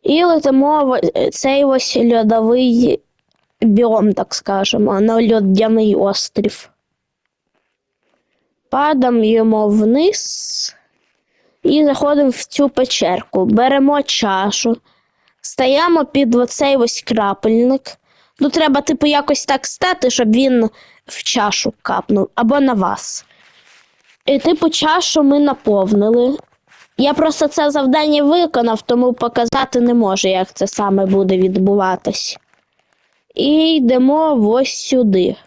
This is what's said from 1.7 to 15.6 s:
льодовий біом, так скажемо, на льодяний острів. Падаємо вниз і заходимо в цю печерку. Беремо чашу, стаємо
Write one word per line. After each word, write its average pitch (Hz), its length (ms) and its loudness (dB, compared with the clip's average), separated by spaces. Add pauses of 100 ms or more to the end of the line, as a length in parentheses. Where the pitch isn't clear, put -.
льодовий 233 1000 2 (640)
біом, 214 520 2
так - 200 -6
скажемо, 196 680 -2
на 226 260 2
льодяний 220 680 2
острів. - 760 -4 (2000)
Падаємо 226 960 2
вниз - 1080 -2 (880)
і 302 220 2
заходимо 285 440 0
в - 140 -8
цю - 260 -2
печерку. 185 760 -2
Беремо 277 580 2
чашу, 202 760 -2 (640)
стаємо 294 640 0